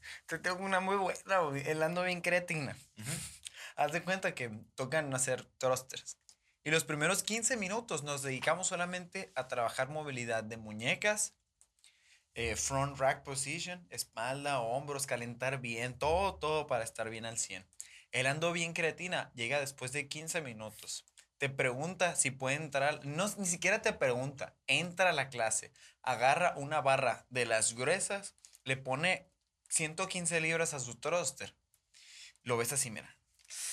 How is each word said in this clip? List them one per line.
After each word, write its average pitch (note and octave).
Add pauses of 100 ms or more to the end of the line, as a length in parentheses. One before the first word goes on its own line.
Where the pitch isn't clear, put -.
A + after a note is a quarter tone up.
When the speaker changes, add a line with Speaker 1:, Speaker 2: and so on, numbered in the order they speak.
(260)
Speaker 1:
te E3
tengo F3+
una F#3+
muy F#3+
buena, F#3+
güey, C#3
el D#3
ando F3
bien F3+
cretina. E3+ (200)
Speaker 2:
Ujú. G#2+ (680)
Speaker 1:
Haz D3
de E3
cuenta F#3+
que B2 (260)
tocan C#3
hacer B2+ (120)
thrusters. - (480)
Y D3+
los D#3+
primeros D#3+
quince A3+
minutos E3+
nos C#3+
dedicamos D3
solamente F3+
a -
trabajar B2
movilidad B2
de A2
muñecas, A#2+ (1000)
eh, A2+
front C#3
rack C3+
position, E3
espalda, C3+
hombros, C3+
calentar A#2+
bien, A#2+
todo, F3+
todo D3+
para A#2
estar A2+
bien A2+
al A2+
cien. F#2 (440)
El C3
ando D#3+
bien E3+
creatina E3
llega A#2+
después C3+
de C#3+
quince D#3+
minutos. A2 (360)
Te C#3
pregunta C#3+
si -
puede C3
entrar, D3
no, D3+ (100)
ni G3+
siquiera F3+
te G#3+
pregunta, C3 (120)
entra F3
a E3+
la C3+
clase, A#2 (320)
agarra C3+
una D3
barra C3
de B2
las A2+
gruesas, F#3 (280)
le C3
pone C3+ (360)
ciento D#3+
quince F3
libras E3
a C#3+
su A#2+
thruster. D3+ (880)
Lo A#2+
ves A#2
así, C3+
mira. - (560)